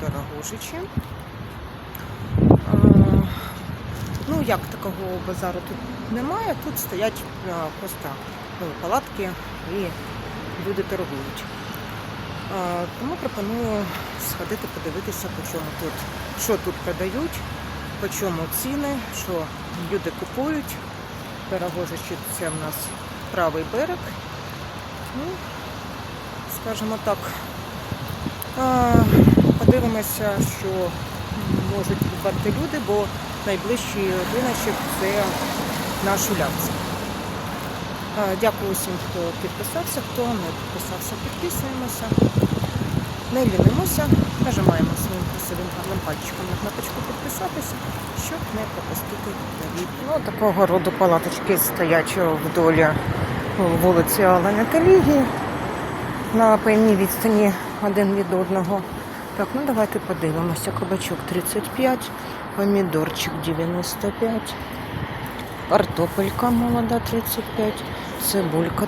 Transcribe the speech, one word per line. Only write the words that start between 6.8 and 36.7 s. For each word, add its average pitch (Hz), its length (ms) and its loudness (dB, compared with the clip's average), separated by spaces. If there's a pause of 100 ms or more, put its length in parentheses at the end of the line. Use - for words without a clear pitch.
а, - 20 -4 (280)
просто, 180 280 -8 (520)
ну, 180 60 -6 (160)
палатки 190 480 -2 (420)
і 190 40 -2 (920)
люди 196 140 -2
торгують. 139 600 -6 (1120)
А, 175 280 -2 (160)
тому 294 160 -4
пропоную 220 680 -2 (460)
сходити 202 440 -6
подивитися, 185 520 -6 (100)
по - 160 -8
чому 156 180 -6 (100)
тут, 156 120 -4 (520)
що 214 120 2
тут 180 180 -4
продають, 190 640 -4 (640)
по 202 80 -4
чому 180 340 -4 (200)
ціни, 277 340 -2 (280)
що 190 80 -4 (600)
люди 170 280 -2
купують. 285 540 -4 (760)
Дорогожичі — 170 640 -4 (240)
це 170 100 -4
в 160 160 -4
нас 156 120 -6 (580)
правий 160 380 0
берег. 320 300 -2 (1160)
Ну, 285 60 -4 (1300)
скажімо 220 480 -4
так, 202 140 0 (1400)
а, 254 320 6 (640)
подивимося, 226 720 2 (300)
що 196 120 -4 (1080)
можуть 196 220 -2
купувати 190 500 0
люди, 294 380 0
бо 208 180 2 (420)
найближчий 202 600 0 (280)
риночок — 226 420 0 (240)
це 196 120 2 (960)
наш 196 140 4 (100)
Улянськ. 160 420 0 (1500)